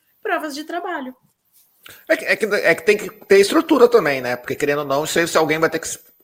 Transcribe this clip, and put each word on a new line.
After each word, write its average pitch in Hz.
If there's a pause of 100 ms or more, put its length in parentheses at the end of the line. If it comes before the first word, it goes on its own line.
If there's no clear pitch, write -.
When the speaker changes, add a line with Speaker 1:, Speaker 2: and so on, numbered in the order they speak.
(200)
Speaker 1:
provas 311
de 302
trabalho. 320 (920)
Speaker 2:
É 214
que, -
é 190
que, -
é 190
que -
tem 208
que -
ter -
estrutura 277
também, 151
né? 123
Porque, 123
querendo 143
ou 151
não, 139
se, 165
se -
alguém 156
vai 160
ter 165
que, - (380)